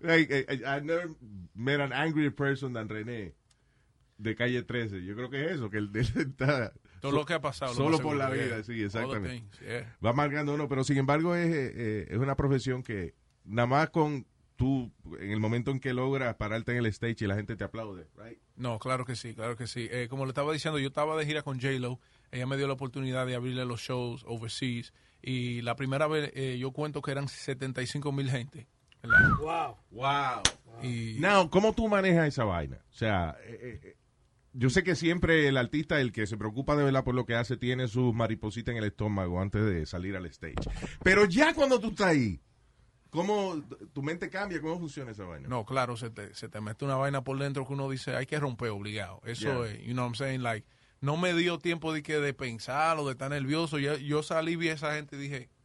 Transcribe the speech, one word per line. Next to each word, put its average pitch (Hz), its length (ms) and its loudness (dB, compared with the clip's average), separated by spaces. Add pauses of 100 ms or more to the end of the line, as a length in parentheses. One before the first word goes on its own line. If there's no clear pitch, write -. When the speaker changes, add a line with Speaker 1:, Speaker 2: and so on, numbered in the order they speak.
Speaker 1:
Like, 156 500 4
I, 143 40 2
I, 135 240 -2
I - 20 -4
never 165 280 -2 (460)
met 139 260 2
an 135 120 0
angrier 147 420 2
person 139 380 0
than 110 160 -6
René 107 460 -8 (840)
de 107 160 -2
Calle 123 300 0
trece. 110 400 -2
Yo 98 100 -6
creo 123 160 -8
que 139 140 -4
es 175 80 -2
eso, 123 180 -4
que 107 80 -2
él, 104 120 -2
<laughs> 101 40 -12
él 110 60 2 (160)
está 135 560 0 (280)
Speaker 2:
Todo 139 120 -2
Speaker 1:
so-, 143 60 4
Speaker 2:
lo 147 80 2
que 170 80 0
ha 156 60 0
pasado, 139 320 -4
lo 120 40 -2
Speaker 1:
solo 139 140 4
Speaker 2:
más 156 100 4
Speaker 1:
por 147 160 0
Speaker 2:
seguro, 135 120 0
Speaker 1:
la 135 60 0
Speaker 2:
yeah. 135 100 0
Speaker 1:
vida, 113 200 -2
sí, 120 80 -8
Speaker 2:
All 117 60 -4
the 107 80 2
Speaker 1:
exactamente. 113 500 -2
Speaker 2:
things, 107 240 -16
yeah. 113 440 -8
Speaker 1:
Va 120 60 4
amargando 143 440 0
uno, 147 140 -2
pero 135 140 0
sin 139 160 4
embargo 156 380 4
es, 175 100 2
eh, 147 300 0
eh, 107 340 -2
es 95 80 0
una 135 160 2
profesión 131 480 2
que 95 320 -6 (300)
nada 113 220 2
más 143 240 4
con 151 360 2 (300)
tú, 127 360 2 (280)
en 98 100 -6
el 107 100 0
momento 113 320 2
en 131 80 -2
que 131 140 -2
logras 131 420 0
pararte 110 360 -4
en 123 60 0
el 120 80 2
stage 113 380 -2
y - 20 2
la 98 100 2
gente 107 200 -4
te 98 80 -4
aplaude, 98 420 -10 (100)
right? 113 220 -18 (180)
Speaker 2:
No, 120 220 -4
claro 127 260 -2
que 123 120 -6
sí, 113 180 -10
claro 110 220 -4
que 117 100 -8
sí. 117 240 -6
Eh, 123 180 -4
como 135 180 -4
le 131 40 -4
estaba 147 220 0
diciendo, 156 260 -2
yo 135 100 0
estaba 151 280 0
de 151 100 0
gira 151 160 -2
con 131 180 -4
J-Lo, 127 380 -2 (320)
ella 127 160 -4
me 135 100 -2
dio 139 120 0
la 135 60 0
oportunidad 131 520 -2
de 127 80 -2
abrirle 127 300 -2
los 120 160 -4
shows 120 460 -4
overseas, 117 680 -4 (340)
y 123 360 -2
la 120 120 0
primera 135 320 0
vez, 151 280 0
eh, 131 260 -4
yo 131 100 -4
cuento 147 320 -4
que 143 80 -4
eran 139 180 -2
setenta 131 540 -6
y 123 40 -2
cinco 143 260 -4
mil 139 180 0
gente, 127 380 -4 (340)
¿verdad? - 280 8 (100)
Speaker 3:
Wow. - 360 -2 (140)
Speaker 1:
Wow. 131 520 0 (400)
Speaker 2:
Y 117 360 -4
Speaker 1:
Now, 185 320 6
¿cómo 214 220 6
tú 220 160 2
manejas 185 400 6
esa 135 160 0
vaina? 80 320 0 (140)
O - 20 -20
sea, 92 500 0
eh, 113 180 -16
eh, 117 220 -14
eh, - 140 -20 (560)
yo 131 180 4
sé 180 140 4
que 175 100 4
siempre 160 540 4
el 135 80 4
artista, 147 440 0
el 123 120 2
que 110 160 -2
se 110 80 -4
preocupa 113 400 0
de 143 80 6
verdad 135 200 4
por 123 120 2
lo 123 100 2
que 120 80 -2
hace, 117 220 0
tiene 127 320 0
sus 120 260 4
maripositas 113 580 -2
en 117 60 -4
el 104 60 -2
estómago 98 560 0
antes 104 240 2
de 85 220 0
salir 92 280 -6
al 90 120 -8
stage. 80 300 -12 (460)
Pero 196 220 8
ya 269 300 6
cuando 269 260 4
tú 220 80 -4
estás 196 200 2
ahí, 123 320 4 (720)
¿cómo 190 520 0 (300)
tu 139 100 -6
mente 170 260 -4
cambia? 190 320 -4
¿Cómo 160 180 -4
funciona 139 340 -10
esa 101 120 -10
vaina? 80 240 -10
Speaker 2:
No, 123 160 -2
claro, 123 320 -2
se 117 140 -8
te, 101 240 -14
se 113 140 -12
te 107 120 -10
mete 107 240 -6
una 135 120 0
vaina 135 280 0
por 135 140 -4
dentro 139 280 -2
que 131 60 -8
uno 139 160 -4
dice, 131 280 -6
"Hay 131 100 -2
que 151 120 -2
romper 123 320 -2
obligado". 101 540 -6
Eso 123 400 -2
Speaker 1:
Yeah. 107 100 -6
Speaker 2:
es, 110 120 -12
you 120 80 -4
know 127 100 0
what 120 60 -2
I'm 117 60 -6
saying? 131 260 -4
Like, 113 240 -2 (340)
no 143 160 0
me 175 180 2
dio 170 240 2
tiempo 165 340 -2
de 156 100 -2
que 151 160 0
de 143 160 0
pensar 139 640 0
o 147 80 -2
de 135 60 -2
estar 131 180 -6
nervioso. 147 480 0
Ya, 143 180 0
yo 147 260 0
salí, 160 340 0
vi 165 140 0
a - 40 0
esa 151 200 -2
gente 147 220 -8
y - 40 -10
dije 139 300 -8 (140)